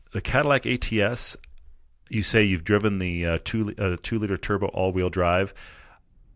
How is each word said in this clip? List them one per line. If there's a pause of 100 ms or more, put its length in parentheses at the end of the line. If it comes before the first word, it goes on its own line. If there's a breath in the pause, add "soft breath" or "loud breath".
(120)
the
Cadillac
A
T
S, (720)
you
say
you've
driven
the,
uh,
two,
li-,
uh,
two-liter
turbo
all-wheel
drive. (840 soft breath)